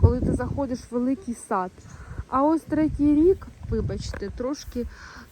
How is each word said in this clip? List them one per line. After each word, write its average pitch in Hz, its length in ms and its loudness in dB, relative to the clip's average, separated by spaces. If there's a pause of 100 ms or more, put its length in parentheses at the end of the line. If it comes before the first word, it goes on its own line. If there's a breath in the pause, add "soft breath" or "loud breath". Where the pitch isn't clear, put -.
коли 247 180 6
ти - 140 2
заходиш 254 460 -2
в - 140 -14
великий 247 400 -2
сад. 185 380 -4 (580 loud breath)
А 269 140 2
ось 311 180 4
третій 294 540 2
рік, 349 320 4 (220)
вибачте, 208 680 -4
трошки 247 480 -6 (460 loud breath)